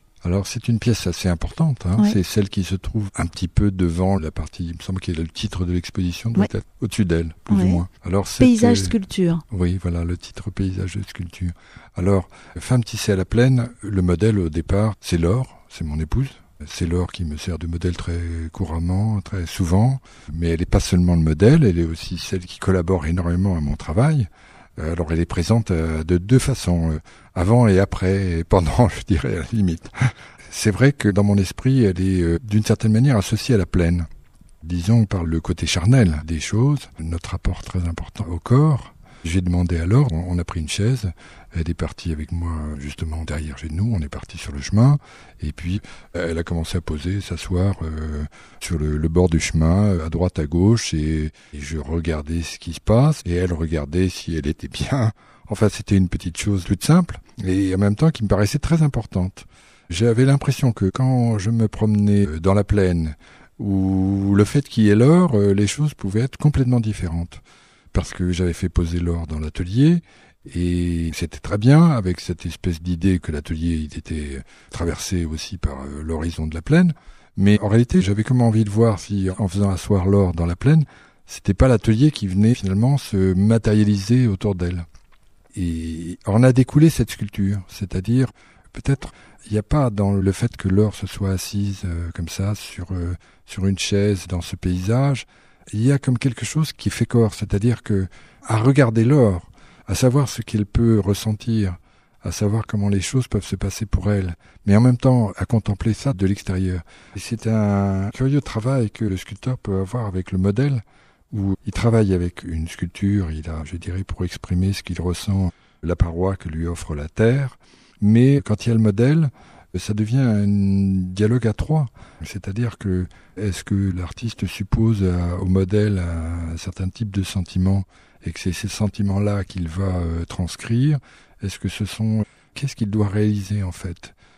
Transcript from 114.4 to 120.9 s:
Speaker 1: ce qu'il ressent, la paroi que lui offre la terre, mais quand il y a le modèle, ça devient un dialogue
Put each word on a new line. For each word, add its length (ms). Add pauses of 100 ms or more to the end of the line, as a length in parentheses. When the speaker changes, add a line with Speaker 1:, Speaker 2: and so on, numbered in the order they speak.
Speaker 1:
ce 100
qu'il 180
ressent, 500 (320)
la 120
paroi 400
que 140
lui 160
offre 300
la 140
terre, 480 (440)
mais 440
quand 200
il 40
y 20
a 40
le 60
modèle, 480 (460)
ça 180
devient 260
un 280
dialogue 1000